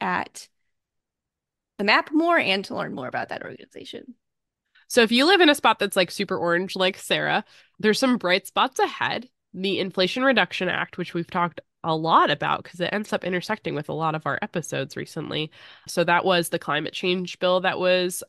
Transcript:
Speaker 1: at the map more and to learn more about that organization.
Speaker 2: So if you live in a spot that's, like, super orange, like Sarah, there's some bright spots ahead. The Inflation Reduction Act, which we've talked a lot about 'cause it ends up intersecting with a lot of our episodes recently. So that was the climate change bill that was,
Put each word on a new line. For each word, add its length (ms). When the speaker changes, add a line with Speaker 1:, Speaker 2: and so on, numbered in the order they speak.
Speaker 1:
at 480
the 60
map 260
more 260
and 280
to 100
learn 200
more 120
about 220
that 160
organization. 680
Speaker 2:
So 140
if 100
you 140
live 140
in 80
a 60
spot 240
that's, 180
like, 140
super 260
orange, 380
like 220
Sarah, 480
there's 200
some 200
bright 300
spots 320
ahead. 480
The 240
Inflation 460
Reduction 440
Act, 300
which 160
we've 160
talked 300
a 100
lot 360
about 340
'cause 160
it 120
ends 200
up 120
intersecting 520
with 120
a 40
lot 240
of 100
our 160
episodes 540
recently. 560
So 160
that 220
was 240
the 100
climate 340
change 460
bill 220
that 180
was, 500